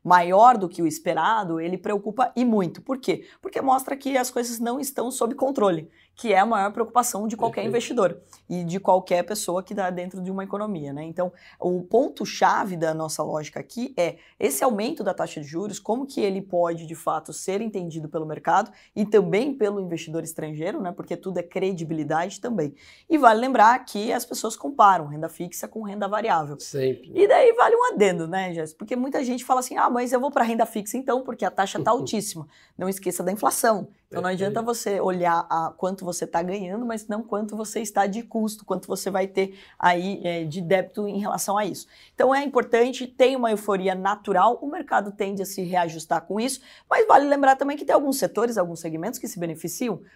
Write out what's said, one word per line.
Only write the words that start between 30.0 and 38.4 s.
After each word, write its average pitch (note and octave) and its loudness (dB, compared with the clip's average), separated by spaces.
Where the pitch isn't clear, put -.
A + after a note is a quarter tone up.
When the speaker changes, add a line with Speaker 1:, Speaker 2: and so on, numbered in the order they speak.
Speaker 1:
eu B3 4
vou C#4 -2
pra C#4 2
renda A3+ 2
fixa A3 -6
então, C4+ -2
porque B3 -8
a F3+ 0
taxa G3 -2
tá F3 0
Speaker 2:
<laughs> - -
Speaker 1:
altíssima." G3+ -2
Não F3+ -4
esqueça F#3+ -4
da F3+ -2
inflação. G#3+ 0
Então, F3 -6
não F3+ -2
Speaker 2:
Perfeito. F#3+ -2
Speaker 1:
adianta A3 -2
você A3+ -2
olhar F3 2
a D#3+ -2
quanto F#3 -4
você E3+ -4
tá E3+ 0
ganhando, G3 -4
mas A3 -6
não G#3+ -4
quanto G#3+ -4
você A3 -6
está G#3 0
de G3 -4
custo, G#3+ -4